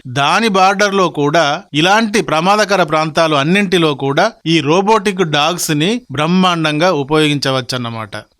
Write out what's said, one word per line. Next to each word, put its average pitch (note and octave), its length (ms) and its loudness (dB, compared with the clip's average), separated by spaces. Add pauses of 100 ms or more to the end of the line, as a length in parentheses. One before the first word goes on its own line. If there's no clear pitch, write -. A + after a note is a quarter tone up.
దాని D3 420 0
బార్డర్లో F#3+ 600 2
కూడా D3+ 540 0 (120)
ఇలాంటి G3+ 460 2
ప్రమాదకర F#3 640 0
ప్రాంతాలు D#3 540 0
అన్నింటిలో E3+ 580 2
కూడా C#3+ 380 0 (140)
ఈ D#3+ 140 2
రోబోటిక్ F#3+ 640 0
డాగ్స్ D#3+ 480 -2
ని F3 300 0 (120)
బ్రహ్మాండంగా E3 800 0
ఉపయోగించవచ్చన్నమాట. C3 1200 -2 (300)